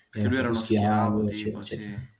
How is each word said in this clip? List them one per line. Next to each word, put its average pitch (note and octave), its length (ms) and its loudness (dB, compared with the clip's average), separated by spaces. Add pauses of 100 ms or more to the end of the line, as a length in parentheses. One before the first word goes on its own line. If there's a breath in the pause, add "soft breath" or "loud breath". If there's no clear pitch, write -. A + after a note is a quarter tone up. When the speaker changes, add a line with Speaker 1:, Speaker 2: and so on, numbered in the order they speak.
(120 soft breath)
Speaker 1:
Perché G#2+ 160 0
lui B2+ 100 2
era A#2+ 160 2
Speaker 2:
stato A2+ 200 0
Speaker 1:
uno G#2+ 60 4
schiavo, G#2+ 480 2
Speaker 2:
eccetera, G#2 220 -4
Speaker 1:
tipo, G#2 120 -6
Speaker 2:
eccetera. G#2 360 -10
Speaker 1:
sì. - 220 -12